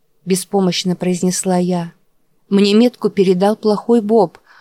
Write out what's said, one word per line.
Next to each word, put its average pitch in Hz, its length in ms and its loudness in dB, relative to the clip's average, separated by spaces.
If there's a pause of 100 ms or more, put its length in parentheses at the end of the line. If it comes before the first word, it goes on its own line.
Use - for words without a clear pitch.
(240)
беспомощно 185 720 -2
произнесла 180 600 -2
я. 175 340 -4 (560)
"Мне 202 260 2
метку 233 360 2
передал 196 460 0
плохой 214 440 0
Боб, 208 380 0 (220)